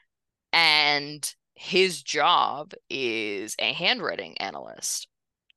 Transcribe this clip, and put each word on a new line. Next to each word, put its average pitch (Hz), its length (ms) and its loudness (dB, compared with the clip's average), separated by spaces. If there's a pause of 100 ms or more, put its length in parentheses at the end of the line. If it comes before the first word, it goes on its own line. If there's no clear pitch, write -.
(540)
And 151 800 2 (200)
his 185 480 0
job 147 720 2 (160)
is 110 720 -4
a 113 140 0
handwriting 160 640 -4
analyst. 69 680 -8 (500)